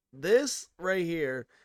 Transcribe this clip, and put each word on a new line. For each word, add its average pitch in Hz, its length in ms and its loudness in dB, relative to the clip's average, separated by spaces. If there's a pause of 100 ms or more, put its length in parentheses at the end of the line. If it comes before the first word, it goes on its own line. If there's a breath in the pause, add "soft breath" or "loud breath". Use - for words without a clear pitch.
(120)
"This 214 560 0 (100)
right 185 260 0
here 143 420 -2 (180)